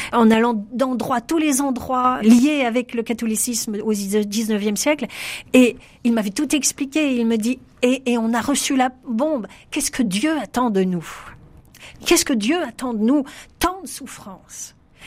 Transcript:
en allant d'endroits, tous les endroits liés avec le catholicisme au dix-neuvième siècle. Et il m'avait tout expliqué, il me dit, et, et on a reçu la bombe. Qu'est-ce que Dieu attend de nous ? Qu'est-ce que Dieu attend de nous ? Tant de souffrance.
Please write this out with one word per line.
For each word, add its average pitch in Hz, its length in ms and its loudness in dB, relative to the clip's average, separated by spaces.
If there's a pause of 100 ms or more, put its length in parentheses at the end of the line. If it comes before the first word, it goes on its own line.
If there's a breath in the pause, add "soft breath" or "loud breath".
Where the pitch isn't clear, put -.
(140)
en 226 180 6
allant 226 400 2
d'endroits, 254 480 -2
tous 320 180 -2
les 302 220 2
endroits 254 600 0
liés 254 440 6
avec 240 280 -2
le 233 100 -2
catholicisme 226 800 -4
au 220 80 0
dix-neuvième 208 840 -2
siècle. 294 300 0 (440 loud breath)
Et 247 240 8 (300 loud breath)
il 233 80 2
m'avait 214 160 0
tout 294 260 -2
expliqué, 277 600 -2
il 233 100 0
me 226 80 2
dit, 233 240 -2 (220)
et, 262 280 2
et 240 80 2
on 226 160 0
a 233 60 0
reçu 269 380 0
la 254 120 2 (160)
bombe. 254 420 -2 (220 loud breath)
Qu'est-ce - 220 -4
que - 100 -2
Dieu 226 380 0
attend 240 300 -2
de 196 160 2
nous ? 175 200 -2 (1000 loud breath)
Qu'est-ce 330 200 4
que 285 80 0
Dieu 233 280 0
attend 254 320 -6
de 214 60 -4
nous ? 262 240 2 (340 loud breath)
Tant 370 240 -2
de 302 60 -14
souffrance. - 880 -18 (300 loud breath)